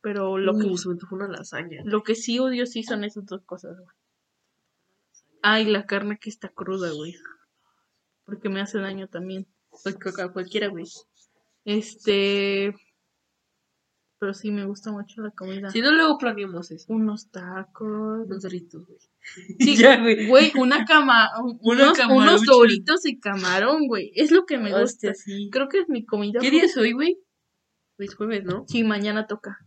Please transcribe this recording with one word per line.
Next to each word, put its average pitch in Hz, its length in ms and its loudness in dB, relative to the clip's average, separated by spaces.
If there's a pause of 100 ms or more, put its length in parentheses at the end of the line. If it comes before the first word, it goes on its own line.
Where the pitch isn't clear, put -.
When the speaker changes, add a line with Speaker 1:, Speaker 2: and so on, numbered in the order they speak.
Speaker 1:
Pero 190 360 -6
lo 202 160 0
Speaker 2:
Uh, 214 60 0 (120)
Speaker 1:
que, 180 60 -4
Speaker 2:
se 185 100 -10
me 180 60 -6
antojó 180 220 -12
una 196 140 -10
lasaña. 170 540 -14
Speaker 1:
lo 214 200 -4
que 220 100 -4
sí 233 240 -4
odio 247 300 -2
sí 226 160 -10
son 214 220 -6
esas 208 200 -14
dos 185 180 -14
cosas, 175 320 -18
güey. 180 140 -20 (1600)
Ay, 220 200 2
la 208 200 -2
carne 202 360 -6
que 214 80 -14
está - 180 -18
cruda, 185 440 -8
güey. 156 240 -12 (1080)
Porque 202 240 -12
me 196 140 -4
hace 202 180 -8
daño 196 300 -10
también. 190 360 -12 (380)
Speaker 2:
Pues 196 140 -8
cu-, 185 240 -10
a 180 100 -10
cualquiera, 190 360 -6
güey. 180 180 -10 (800)
Speaker 1:
Este, 202 1080 -2 (1500)
pero 196 140 -6
sí 208 180 -10
me 202 140 -6
gusta 208 280 -12
mucho 208 280 -16
la 214 100 -12
comida. 190 400 -12
Speaker 2:
Si 226 100 -2
no, 277 100 2
luego 311 260 4
planeamos 202 540 -6
eso. 160 220 -18
Speaker 1:
Unos 214 360 -2
tacos. 214 960 -10
Speaker 2:
Unos 190 180 -10
Doritos, 175 440 -12
güey. - 120 -20 (600)
Speaker 1:
Sí, 269 160 4
Speaker 2:
<laughs> - 20 4
Ya, 240 240 10
güey. 220 260 2
Speaker 1:
güey, 294 300 8
una 269 280 2
cama-, 262 440 6 (320)
Speaker 2:
Una 240 260 4
Speaker 1:
unos, 339 100 4
Speaker 2:
camarucha. 262 320 6
Speaker 1:
unos 359 160 6
Doritos 240 560 6
de 269 180 -4
camarón, 202 680 0
güey. 202 280 -6
Es 311 160 2
lo 359 140 6
que 285 120 -4
me 208 160 -4
Speaker 2:
Hostia, 208 360 -2
Speaker 1:
gusta. 190 40 -6 (120)
Speaker 2:
sí. 202 260 -10
Speaker 1:
Creo 269 160 -2
que 392 120 0
es 339 100 -4
mi 233 160 -4
comida 208 340 -4
Speaker 2:
¿Qué 254 80 0
Speaker 1:
fa- 269 40 2
Speaker 2:
día 330 120 4
es 349 140 2
hoy, 240 160 0
güey? 320 240 -2 (840)
Hoy 202 60 -10
es 196 100 -16
jueves, 208 300 -6
¿no? 185 240 -6
Speaker 1:
Sí, 226 160 0
mañana 214 420 -2
toca. 202 400 -12